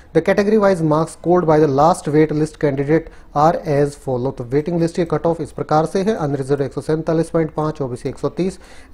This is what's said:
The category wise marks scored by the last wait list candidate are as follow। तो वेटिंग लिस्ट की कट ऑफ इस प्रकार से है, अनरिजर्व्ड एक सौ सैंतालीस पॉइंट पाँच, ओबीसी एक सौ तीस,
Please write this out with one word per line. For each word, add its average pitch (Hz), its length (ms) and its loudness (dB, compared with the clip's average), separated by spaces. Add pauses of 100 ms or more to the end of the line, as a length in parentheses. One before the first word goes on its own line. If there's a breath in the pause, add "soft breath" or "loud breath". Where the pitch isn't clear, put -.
(140 loud breath)
The 165 80 2
category 202 360 2
wise 196 260 2
marks 156 280 0
scored 175 340 0
by 156 120 4
the 156 120 4
last 156 440 2
wait 156 180 4
list 151 280 -2
candidate 147 460 0 (300 loud breath)
are 156 180 4 (140)
as 143 300 0
follow। 131 340 -4
तो 127 140 -10
वेटिंग 151 340 -2
लिस्ट 165 160 -2
की 175 100 0
कट 214 200 -2
ऑफ 165 140 0
इस 143 120 -10
प्रकार 156 340 0
से 190 160 -2
है, 214 140 0
अनरिजर्व्ड 139 460 -2
एक 131 100 -6
सौ 143 80 -10
सैंतालीस 160 500 -2
पॉइंट 160 240 -2
पाँच, 156 280 -4
ओबीसी 127 260 -6
एक 123 100 -10
सौ 143 120 -2
तीस, 180 280 -4 (360 loud breath)